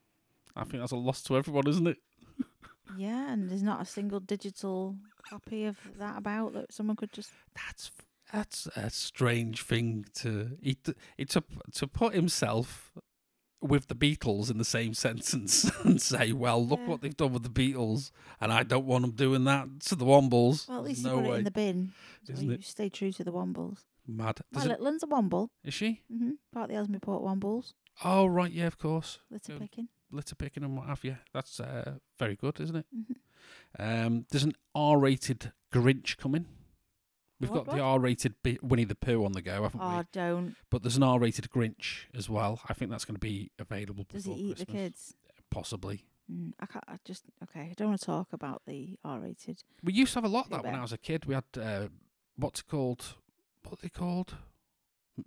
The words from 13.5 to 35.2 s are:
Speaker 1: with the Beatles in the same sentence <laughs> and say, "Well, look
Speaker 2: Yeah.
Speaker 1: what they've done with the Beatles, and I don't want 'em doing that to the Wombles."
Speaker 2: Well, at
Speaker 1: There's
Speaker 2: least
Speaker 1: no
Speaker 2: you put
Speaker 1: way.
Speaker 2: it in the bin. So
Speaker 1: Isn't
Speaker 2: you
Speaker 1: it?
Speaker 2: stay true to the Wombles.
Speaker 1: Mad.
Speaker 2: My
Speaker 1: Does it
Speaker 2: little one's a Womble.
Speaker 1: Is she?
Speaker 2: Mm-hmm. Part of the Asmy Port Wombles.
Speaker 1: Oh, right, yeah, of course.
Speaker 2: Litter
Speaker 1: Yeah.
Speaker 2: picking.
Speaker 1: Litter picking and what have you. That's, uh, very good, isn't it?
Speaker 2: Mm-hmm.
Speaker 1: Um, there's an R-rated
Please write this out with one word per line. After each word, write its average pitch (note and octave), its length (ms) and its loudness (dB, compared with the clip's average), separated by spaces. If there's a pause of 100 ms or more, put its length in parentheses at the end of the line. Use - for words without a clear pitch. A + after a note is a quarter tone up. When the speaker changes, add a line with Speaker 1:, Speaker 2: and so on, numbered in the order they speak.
Speaker 1:
with C#3+ 280 2
the B2+ 80 -4
Beatles B2+ 560 2
in G#2 60 0
the A2+ 60 0
same A#2 300 0
sentence A2+ 840 2
<laughs> - 80 -4
and - 160 8
say, B2 320 2
"Well, A#2+ 320 4
look C#3 160 2
Speaker 2:
Yeah. A#3+ 60 -8
Speaker 1:
what D3+ 140 -2
they've C#3+ 160 -6
done C3+ 160 2
with B2 100 -2
the B2 80 -6
Beatles, B2+ 640 0 (280)
and A2 120 2
I A2 100 4
don't B2+ 240 2
want B2+ 180 4
'em B2 80 0
doing C3 320 4
that C3+ 220 4 (200)
to F#3+ 100 0
the B2+ 80 0
Wombles." C3 640 8
Speaker 2:
Well, B3+ 100 -4
at A#3 60 -4
Speaker 1:
There's C#4 140 -4
Speaker 2:
least A#2+ 60 -2
Speaker 1:
no C4 120 0
Speaker 2:
you B3+ 60 4
put A3 80 0
Speaker 1:
way. A#3+ 40 2
Speaker 2:
it - 40 2
in G#3 60 0
the G3+ 60 0
bin. F#3 420 0 (320)
So C3 100 -12
Speaker 1:
Isn't C#3 120 -2
Speaker 2:
you A#2+ 60 2
Speaker 1:
it? F#3+ 120 -4
Speaker 2:
stay - 240 -6
true F#3+ 240 -4
to F3+ 120 -8
the F3 80 -4
Wombles. F3+ 460 -4 (280)
Speaker 1:
Mad. A2 340 -4 (120)
Speaker 2:
My A#3+ 80 -2
Speaker 1:
Does - 60 2
it - 20 2
Speaker 2:
little A#3+ 160 -2
one's D4+ 180 0
a E4 40 -4
Womble. G#3+ 420 2 (160)
Speaker 1:
Is C#3+ 100 -6
she? A3 280 -2 (100)
Speaker 2:
Mm-hmm. A#3 180 0 (220)
Part A#3 120 -6
of - 60 -6
the G#3+ 60 -4
Asmy G#3 240 -2
Port - 240 -4
Wombles. G3 480 -2 (320)
Speaker 1:
Oh, F#3+ 220 6
right, F3+ 260 4
yeah, E3+ 140 0
of E3 120 -2
course. D#3+ 400 -2 (100)
Speaker 2:
Litter D#3 260 -12
Speaker 1:
Yeah. D3 40 -10
Speaker 2:
picking. A#3 300 -8 (240)
Speaker 1:
Litter C#3+ 240 -8
picking D3 260 -8
and C3+ 140 -2
what C3 100 -8
have C#3+ 160 -4
you. C3 140 -4 (160)
That's, - 260 -8
uh, C3 400 -6 (180)
very G#2 200 -2
good, C#3+ 240 -4
isn't D#3+ 160 -4
it? D#3 100 -4 (100)
Speaker 2:
Mm-hmm. A3+ 160 -6 (680)
Speaker 1:
Um, A2+ 480 2
there's C#3 140 2
an D3+ 80 2 (220)
R-rated C#3 800 4 (200)